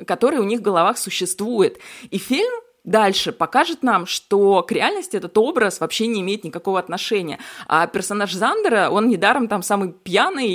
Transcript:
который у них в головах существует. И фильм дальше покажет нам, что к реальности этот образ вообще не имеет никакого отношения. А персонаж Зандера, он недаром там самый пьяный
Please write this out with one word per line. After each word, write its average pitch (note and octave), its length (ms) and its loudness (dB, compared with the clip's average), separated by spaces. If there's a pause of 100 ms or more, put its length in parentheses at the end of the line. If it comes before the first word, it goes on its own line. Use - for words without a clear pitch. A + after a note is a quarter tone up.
который B3 320 2
у G#3+ 40 2
них G#3+ 180 -2
в - 20 -12
головах F#3+ 340 2
существует. G3 800 -2 (320)
И F#3+ 80 -6
фильм F4 340 0 (320)
дальше G3+ 480 2
покажет D4 520 0
нам, G3 240 2
что G3 560 2
к F#3+ 80 -6
реальности G#3+ 440 -2
этот F#3+ 220 -2
образ A3+ 420 2
вообще E3 280 -2
не A3 140 -2
имеет G3+ 220 -4
никакого F3 360 -2
отношения. F3 580 -4 (300)
А D#3+ 180 4
персонаж G3 480 -4
Зандера, A#3 560 2
он G#3 180 2
недаром A3+ 400 2
там G#3 140 -2
самый G3 320 -2
пьяный B3+ 600 0